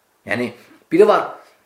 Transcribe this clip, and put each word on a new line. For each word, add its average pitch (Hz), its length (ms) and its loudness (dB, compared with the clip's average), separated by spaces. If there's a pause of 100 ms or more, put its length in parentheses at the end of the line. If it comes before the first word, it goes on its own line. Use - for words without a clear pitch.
(280)
Yəni, 113 240 -6 (400)
biri 196 160 4
var, 180 260 -2 (320)